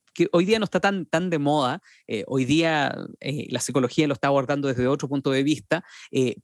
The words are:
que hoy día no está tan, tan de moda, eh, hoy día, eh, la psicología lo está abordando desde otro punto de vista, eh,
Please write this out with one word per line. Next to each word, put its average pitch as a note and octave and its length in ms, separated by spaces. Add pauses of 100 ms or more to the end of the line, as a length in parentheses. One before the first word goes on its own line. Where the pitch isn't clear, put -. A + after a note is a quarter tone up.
(140)
que F3 180
hoy F3 120
día A3 140
no G#3 60
está F#3 160
tan, G3 240
tan F3 260
de E3 80
moda, C#3+ 440 (240)
eh, A2+ 200
hoy C3 180
día, D3+ 520 (240)
eh, C3+ 300
la A#2+ 100
psicología C#3 460
lo C#3+ 80
está C#3 140
abordando C#3 400
desde B2 180
otro C#3+ 220
punto C#3 220
de C3+ 120
vista, D#3 420 (280)
eh, C3 320